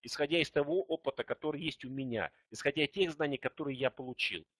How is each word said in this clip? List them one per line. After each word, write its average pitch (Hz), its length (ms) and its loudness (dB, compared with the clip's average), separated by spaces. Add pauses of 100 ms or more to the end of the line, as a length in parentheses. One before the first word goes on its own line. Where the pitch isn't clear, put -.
исходя 151 360 2
из 156 120 2
того 147 320 2
опыта, 151 420 -2
который 151 360 -4
есть 156 240 -6
у - 60 -8
меня, 120 400 -2 (200)
исходя 147 340 0
из - 60 0
тех 185 220 2
знаний, 147 240 0
которые 135 400 -4
я 127 140 2
получил. 120 560 -6 (140)